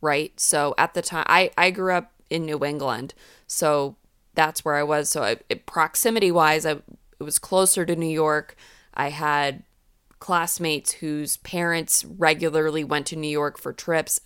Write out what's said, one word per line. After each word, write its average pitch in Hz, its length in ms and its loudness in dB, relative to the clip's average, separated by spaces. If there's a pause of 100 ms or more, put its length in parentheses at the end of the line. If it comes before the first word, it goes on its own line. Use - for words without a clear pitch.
right? 151 380 0
So 147 400 2
at 165 160 2
the 175 80 -2
time, 165 240 -4
I, 180 280 4
I 180 140 6
grew 185 240 -2
up 175 180 -2 (200)
in 165 120 -2
New 151 220 -2
England, 139 480 -4 (320)
so 147 520 0 (360)
that's 156 320 0
where 147 120 2
I 147 60 2
was. 147 240 0
So 156 140 -2
I, 113 160 0 (100)
it, - 200 -6
proximity-wise, 170 1000 2
I, 156 60 0
it - 520 -12
was 147 140 -2
closer 185 480 2
to 170 100 0
New 165 120 -2
York. 156 480 0 (400)
I 143 140 -2
had 147 520 -2 (560)
classmates 170 760 -2
whose 151 440 -6
parents 170 680 -2
regularly 156 800 0
went 147 240 -2
to 160 80 -10
New 156 120 -6
York 147 300 -2
for 135 160 -10
trips. - 520 -2